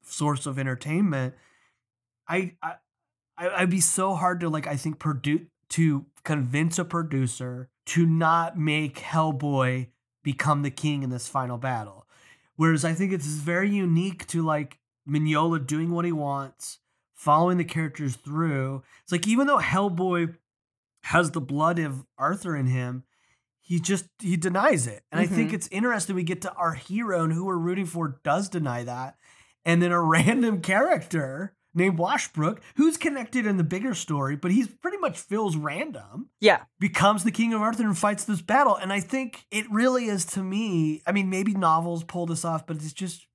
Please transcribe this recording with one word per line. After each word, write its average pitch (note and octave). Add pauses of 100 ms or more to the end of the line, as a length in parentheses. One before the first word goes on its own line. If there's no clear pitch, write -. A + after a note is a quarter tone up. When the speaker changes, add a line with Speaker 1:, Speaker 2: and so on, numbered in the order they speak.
Speaker 1:
source D3
of C3+
entertainment. C3+ (920)
I, F3 (100)
I, E3 (640)
I, F3
I'd F#3
be F#3+
so F#3+
hard F3+
to, E3+
like, D#3
I D3
think, D3
produ-, D#3 (240)
to D3+ (180)
convince D3+
a E3+
producer C3+ (180)
to E3+
not E3
make D3+
Hellboy C3+ (340)
become C#3+
the C#3+
king C#3+
in B2+
this A#2+
final B2
battle. A2 (500)
Whereas D#3+
I E3
think F#3
it's D#3+
very E3
unique F#3
to, E3
like, D3+ (320)
Mignola D#3
doing D#3
what E3+
he F3
wants, C#3 (380)
following E3+
the E3+
characters D3
through. C#3 (200)
It's -
like, F3
even B3
though C#4+
Hellboy F3 (680)
has E3
the E3
blood D3+
of C3+ (140)
Arthur E3+
in C3
him, B2+ (560)
he F3
just, F#3 (140)
he F#3
denies F3+
it. G#2+
And D#3+
I G#3+
think E3
Speaker 2:
Mm-hmm. G#3+
Speaker 1:
it's E3+
interesting G3+
we F3+
get F3+
to F#3
our E3+
hero F#3
and D#3+
who F3
we're F#3
rooting F3+
for E3
does F3
deny C3+
that. B2 (500)
And E3+
then F3
a F3
<laughs> -
random G3+
character F3 (180)
named F3+
Washbrook, F3 (160)
who's D#4
connected B3+
in G#3
the F3
bigger G3
story, C#3+
but F3
he's A3+
pretty F#4+
much D4+
feels G3+
random, D3+ (120)
Speaker 2:
Yeah. G#3 (180)
Speaker 1:
becomes G3
the A3
King A3+
of G#3+
Arthur A3+
and G#3
fights G#3
this F#3
battle. A#3+
And F#3+
I G3+
think C4
it G#3+
really B3
is, F#3+
to G3
me, F#3
I F3+
mean, G3
maybe F#3+
novels E3+
pull F3
this E3
off, D#3+
but E3
it's D#3
just -